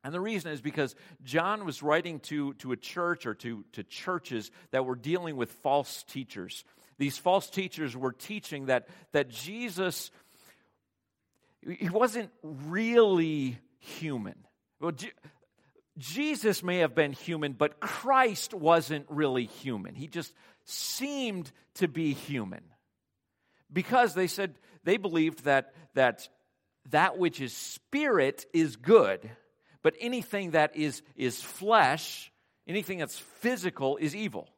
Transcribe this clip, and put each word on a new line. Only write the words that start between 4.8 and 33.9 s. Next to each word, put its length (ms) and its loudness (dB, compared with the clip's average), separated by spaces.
were 80 -4
dealing 420 -4
with 140 -4
false 540 -2
teachers. 600 -12
These 220 -2
false 320 2
teachers 460 -6
were 160 -2
teaching 540 -10
that, 200 2
that 200 0
Jesus, 800 -6
he 220 -4
wasn't 420 2
really 1160 4
human. 580 -8
Well, 120 -2
Je-, 200 -10
Jesus 640 0
may 160 0
have 160 4
been 180 4
human, 400 -4
but 260 0
Christ 760 2
wasn't 560 4
really 340 2
human. 500 -8
He 120 -10
just 260 -8
seemed 880 -6
to 140 2
be 260 0
human. 480 -6
Because 440 4
they 120 2
said, 280 -4
they 140 4
believed 480 0
that, 300 4
that 320 4
that 300 4
which 220 0
is 140 -6
spirit 1000 0
is 220 2
good, 540 6
but 180 4
anything 520 -4
that 220 4
is, 280 -2
is 260 -2
flesh, 880 2
anything 320 -6
that's 200 -6
physical 800 -2